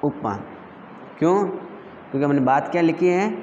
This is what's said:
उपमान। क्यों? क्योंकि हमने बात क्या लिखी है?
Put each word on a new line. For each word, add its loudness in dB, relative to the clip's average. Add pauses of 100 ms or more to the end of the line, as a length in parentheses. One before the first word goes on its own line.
उपमान। -2 (760)
क्यों? 4
क्योंकि -6
हमने 4
बात 4
क्या 2
लिखी 4
है? 2